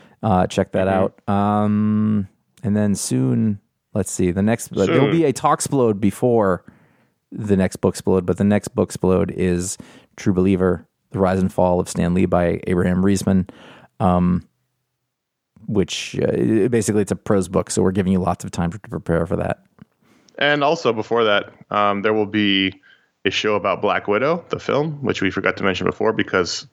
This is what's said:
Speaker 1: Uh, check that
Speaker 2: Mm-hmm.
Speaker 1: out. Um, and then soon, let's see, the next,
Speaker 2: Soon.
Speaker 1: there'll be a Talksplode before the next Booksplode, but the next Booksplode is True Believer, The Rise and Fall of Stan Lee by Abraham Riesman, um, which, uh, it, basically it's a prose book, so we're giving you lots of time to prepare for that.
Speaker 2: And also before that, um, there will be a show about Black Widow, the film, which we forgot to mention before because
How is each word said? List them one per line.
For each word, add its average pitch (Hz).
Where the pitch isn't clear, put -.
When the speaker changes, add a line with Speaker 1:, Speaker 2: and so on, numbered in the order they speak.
Speaker 1:
Uh, 92
check -
that 95
Speaker 2:
Mm-hmm. 95
Speaker 1:
out. -
Um, 107
and 101
then 104
soon, 120
let's 101
see, 90
the 95
next, 110
Speaker 2:
Soon. 98
Speaker 1:
there'll 147
be 165
a 143
Talksplode 135
before 101
the 104
next 92
Booksplode, 92
but 87
the 101
next 101
Booksplode 92
is 90
True -
Believer, 92
The -
Rise 95
and 92
Fall 90
of 92
Stan 87
Lee 95
by 87
Abraham 90
Riesman, 95
um, 90
which, -
uh, -
it, 110
basically 107
it's -
a 98
prose 95
book, 90
so 101
we're 95
giving 95
you 95
lots 90
of 98
time 85
to 101
prepare 85
for 90
that. 87
Speaker 2:
And 143
also 143
before 113
that, 101
um, 101
there 107
will 107
be 98
a 98
show 107
about 98
Black 95
Widow, 135
the -
film, 147
which 110
we 95
forgot 92
to 98
mention 92
before 107
because 98